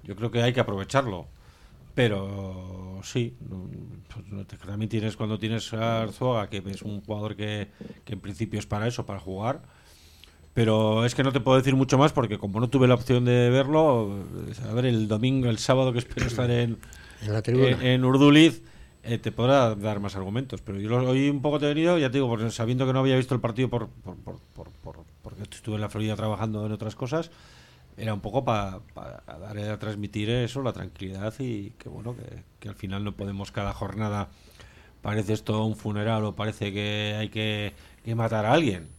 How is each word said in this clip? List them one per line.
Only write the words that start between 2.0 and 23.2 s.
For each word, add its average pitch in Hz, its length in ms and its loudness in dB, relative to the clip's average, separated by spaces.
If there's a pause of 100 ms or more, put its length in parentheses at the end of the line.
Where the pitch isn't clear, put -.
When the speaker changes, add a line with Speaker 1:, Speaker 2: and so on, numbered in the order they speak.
Speaker 1:
sí, 120 320 -4 (140)
no, 92 180 -10 (460)
pues 90 140 -14
no 98 180 -10
te, - 100 -16
también 101 320 -6
tienes, 107 300 -4
cuando 107 200 -4
tienes 110 360 -4
a 113 300 0
Arzuaga, 113 460 -2
que 98 160 -8
es 95 160 -8
un 104 200 -8
jugador 104 340 -6
que, 104 320 -6 (380)
que - 80 -10
en 95 80 -10
principio 98 360 -6
es 107 80 -6
para 107 220 -2
eso, 120 180 -6
para 98 140 -8
jugar. 95 440 -6 (920)
Pero 110 500 4
es 120 100 2
que 139 100 2
no 135 100 2
te 131 80 2
puedo 131 160 6
decir 131 180 4
mucho 131 220 4
más 147 160 8
porque 107 240 0
como 101 220 -4
no 120 100 2
tuve 131 180 6
la 123 80 10
opción 123 300 2
de 123 240 6
verlo, 131 680 4 (540)
a 110 40 -4
ver, 123 120 2
el 110 240 2
domingo, 123 400 2
el 113 80 2
sábado 131 340 2
que 120 80 0
espero - 280 -2
estar 120 220 -2
en, 120 280 0 (440)
Speaker 2:
En 107 120 -4
la 107 80 0
tribuna. 127 300 4
Speaker 1:
en, 95 140 0
en 127 200 4
Urduliz, 143 560 8 (420)
eh, 113 140 -4
te 107 140 -4
podrá 120 440 4
dar 101 260 -4
más 98 160 -6
argumentos, 107 440 -6
pero 98 180 -8
yo 104 100 -6
lo, 127 200 2
hoy 135 200 2
un 143 120 -2
poco 147 160 0
te 143 80 0
he 147 40 2
venido, 165 280 2
ya 139 120 2
te 123 80 0
digo, 135 100 2
porque 113 240 0
sabiendo 123 340 0
que 131 60 2
no 131 80 2
había 131 160 4
visto 131 180 2